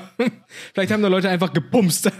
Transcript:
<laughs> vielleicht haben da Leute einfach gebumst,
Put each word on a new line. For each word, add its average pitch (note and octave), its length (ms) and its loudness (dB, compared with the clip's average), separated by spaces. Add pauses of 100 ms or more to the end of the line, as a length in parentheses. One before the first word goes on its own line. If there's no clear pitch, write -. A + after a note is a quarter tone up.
(180)
<laughs> - 560 -6
vielleicht F#3+ 180 -2
haben G#3+ 100 0
da G3+ 60 2
Leute F#3+ 220 2
einfach F3 240 0
gebumst, F3 680 0